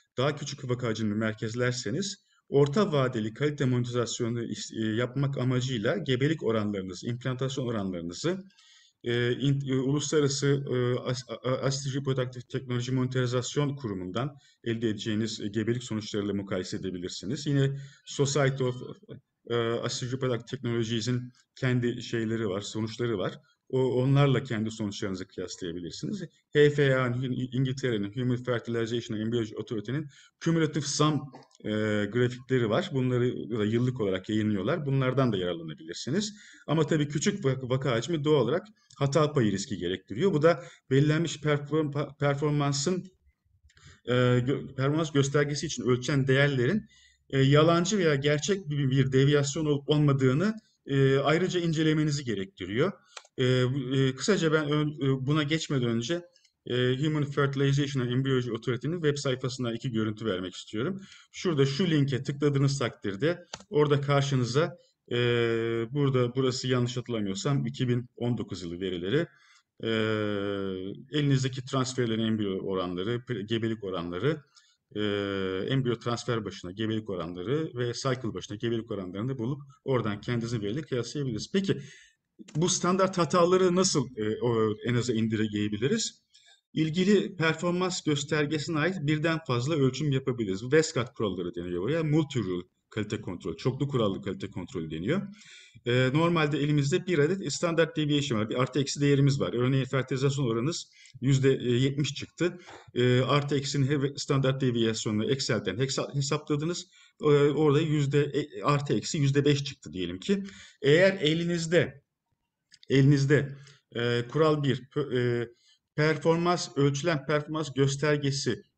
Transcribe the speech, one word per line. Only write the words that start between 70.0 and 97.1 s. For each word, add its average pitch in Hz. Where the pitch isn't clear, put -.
elinizdeki 131
transferlerin 123
embriyo 104
oranları, 92
pre-, 120
gebelik 110
oranları, 92
e, 104
embriyo 120
transfer 117
başına 92
gebelik 110
oranları 90
ve 120
cycle 123
başına 92
gebelik 113
oranlarını 101
bulup 127
oradan 107
kendinizin 117
verileri 107
kıyaslayabilirsiniz. 123
Peki 196
bu 175
standart 185
hataları 180
nasıl, 180
e, 107
o, 110
en 123
aza 120
indirgeyebiliriz? 110
İlgili 170
performans 175
göstergesine 151
ait 180
birden 156
fazla 131
ölçüm 139
yapabiliriz. 117
Westcott 127
kuralları 90
deniyor 87
buraya. 151
Multi-rule 127
kalite 107
kontrol, 85
çoklu 139
kurallı 113
kalite 95
kontrolü 85
deniyor. 110
E, 127
normalde 156
elimizde 147
bir 170